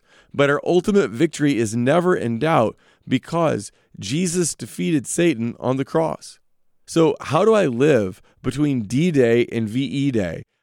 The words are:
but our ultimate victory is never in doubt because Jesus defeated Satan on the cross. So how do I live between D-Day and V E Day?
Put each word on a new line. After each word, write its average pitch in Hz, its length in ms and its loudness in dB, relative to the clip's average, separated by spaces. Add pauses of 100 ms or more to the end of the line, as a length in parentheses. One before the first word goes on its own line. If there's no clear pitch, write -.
(340)
but 139 160 2
our 143 140 0
ultimate 180 460 2
victory 143 460 0
is 110 180 -2
never 160 400 2
in 117 240 -2
doubt 135 380 0 (320)
because 131 640 -2 (260)
Jesus 160 560 -2
defeated 160 520 -4
Satan 120 520 -2
on 131 200 -2
the 135 60 -2
cross. - 540 -4 (480)
So 160 360 2
how 156 240 2
do 226 80 6
I 202 120 4
live 120 540 2 (220)
between 135 400 -2
D-Day 120 680 2
and 113 160 -4
V 113 160 -4
E 139 280 -2
Day? 92 320 -2 (200)